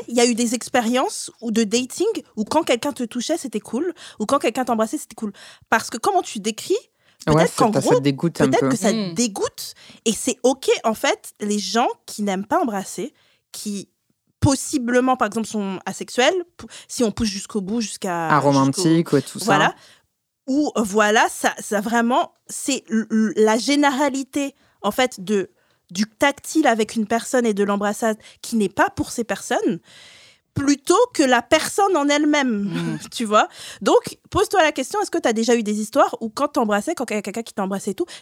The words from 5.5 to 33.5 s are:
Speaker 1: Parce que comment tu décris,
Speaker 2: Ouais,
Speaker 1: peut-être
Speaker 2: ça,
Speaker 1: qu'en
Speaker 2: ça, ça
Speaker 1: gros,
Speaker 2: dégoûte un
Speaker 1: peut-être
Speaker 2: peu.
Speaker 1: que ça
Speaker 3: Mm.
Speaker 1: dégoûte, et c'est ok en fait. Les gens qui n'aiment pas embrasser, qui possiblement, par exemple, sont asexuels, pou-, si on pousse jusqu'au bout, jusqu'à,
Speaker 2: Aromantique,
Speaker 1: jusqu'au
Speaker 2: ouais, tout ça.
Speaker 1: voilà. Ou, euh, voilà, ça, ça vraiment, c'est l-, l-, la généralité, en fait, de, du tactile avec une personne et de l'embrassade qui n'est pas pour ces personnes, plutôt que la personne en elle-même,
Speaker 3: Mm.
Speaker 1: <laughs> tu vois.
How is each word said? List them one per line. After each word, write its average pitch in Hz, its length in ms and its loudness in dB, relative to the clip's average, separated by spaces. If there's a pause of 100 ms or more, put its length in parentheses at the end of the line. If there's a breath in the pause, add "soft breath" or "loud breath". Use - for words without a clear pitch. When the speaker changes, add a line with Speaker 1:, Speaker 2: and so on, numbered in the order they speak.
Speaker 1:
Parce 226 220 2
que 247 80 -8
comment 370 240 2
tu - 160 -12
décris, 220 380 -4 (500)
Speaker 2:
Ouais, 156 80 4
Speaker 1:
peut-être 160 200 4
Speaker 2:
ça, - 100 4
Speaker 1:
qu'en 220 80 4
Speaker 2:
ça, 139 80 2
ça 233 100 2
Speaker 1:
gros, - 100 6
Speaker 2:
dégoûte 139 400 0
un 147 80 4
Speaker 1:
peut-être - 120 2
Speaker 2:
peu. 269 80 2
Speaker 1:
que 262 80 0
ça 214 160 2
Speaker 3:
Mm. 196 220 -4
Speaker 1:
dégoûte, 240 600 -4 (300 loud breath)
et 226 80 2
c'est - 320 -4
ok 262 260 2 (140)
en 220 100 0
fait. 294 460 -2
Les 208 180 -2
gens 208 300 0 (180)
qui - 160 -10
n'aiment 196 240 -2
pas 320 160 2
embrasser, 208 500 -6 (380)
qui - 380 -10 (500)
possiblement, 254 760 2
par 240 100 0
exemple, 214 220 -4
sont 196 380 -4
asexuels, 240 480 0 (220)
pou-, 226 120 -18 (180 loud breath)
si - 160 -4
on 220 80 2
pousse 226 180 -2
jusqu'au 196 320 -6
bout, 202 200 -4
jusqu'à, 175 480 -4
Speaker 2:
Aromantique, 143 800 2
Speaker 1:
jusqu'au 147 80 2
Speaker 2:
ouais, 135 60 2
tout - 180 -12
ça. - 40 -6
Speaker 1:
voilà. 202 300 2 (720 soft breath)
Ou, 285 300 0
euh, 208 60 2
voilà, 214 460 4
ça, - 300 -2
ça 208 220 -4
vraiment, 233 520 0 (140)
c'est - 420 -4
l-, 220 220 0
l-, 220 260 2
la 214 220 6
généralité, 277 960 0 (280)
en 202 100 0
fait, 254 320 -2
de, 196 260 0 (400)
du 185 160 -4
tactile 285 600 0
avec 220 260 2
une 220 140 -2
personne 240 360 0
et 220 100 2
de 202 100 0
l'embrassade 208 540 -2 (220 loud breath)
qui - 140 -8
n'est 208 140 2
pas 339 220 2
pour - 200 -6
ces 240 140 -4
personnes, 240 560 -2 (720 loud breath)
plutôt 285 400 2 (180)
que - 120 2
la 247 180 4
personne 370 540 2
en 285 120 2
elle-même, 285 640 0
Speaker 3:
Mm. 165 340 -4
Speaker 1:
<laughs> - 60 -16
tu - 140 -6
vois. 220 240 4 (340 loud breath)